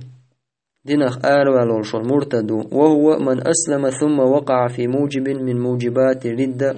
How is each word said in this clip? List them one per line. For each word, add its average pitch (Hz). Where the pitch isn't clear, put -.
دينخ 135
آروال 127
شول 113
مرتد، 131
وهو 147
من 131
أسلم 143
ثم 147
وقع 131
في 123
موجب 135
من 127
موجبات 123
الردة 131